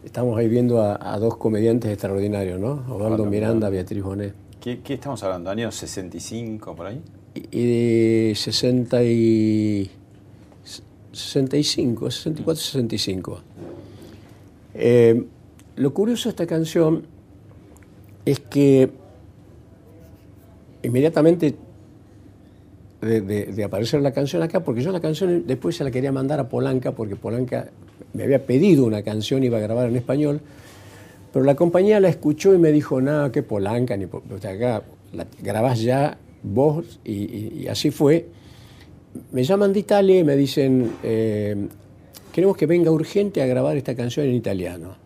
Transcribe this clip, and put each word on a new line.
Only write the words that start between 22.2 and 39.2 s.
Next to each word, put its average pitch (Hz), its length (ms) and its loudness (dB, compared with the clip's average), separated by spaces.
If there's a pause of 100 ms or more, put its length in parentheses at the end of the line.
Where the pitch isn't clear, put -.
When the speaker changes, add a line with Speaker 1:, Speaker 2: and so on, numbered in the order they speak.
Speaker 1:
de, 110 200 2
de, 101 260 -4
de 101 160 -6
aparecer 117 400 -2
la 139 80 2
canción 143 320 -2
acá, 170 220 -2
porque 120 180 -2
yo 175 80 -2
la 185 80 -4
canción 170 480 -2
después 147 300 -4
se 151 80 -4
la 131 80 -4
quería 127 180 -2
mandar 135 300 -2
a 120 80 -4
Polanca, 131 480 -2
porque 104 180 -6
Polanca 120 540 -6 (440)
me 107 120 -6
había 131 200 2
pedido 139 400 6
una 107 180 0
canción, 110 420 -2
iba 117 140 0
a - 20 0
grabar 117 280 -2
en 117 60 -2
español, 143 460 -2 (920)
pero 131 120 2
la 139 100 6
compañía 185 460 4
la 185 80 6
escuchó 156 460 2
y 180 40 6
me 160 140 6
dijo, 143 280 2
"No, 143 300 0
qué 135 140 -2
Polanca, 110 520 -2
ni 98 100 -6
po-, - 220 -12
o 95 120 -12
sea, 101 100 -10
acá 110 320 -2 (300)
la - 160 -10 (120)
grabás 110 400 0
ya 127 380 0 (240)
vos", 147 640 0
y, 107 80 -8
y, 101 500 -8
y - 60 -8
así 143 240 -2
fue. 156 380 2 (1000)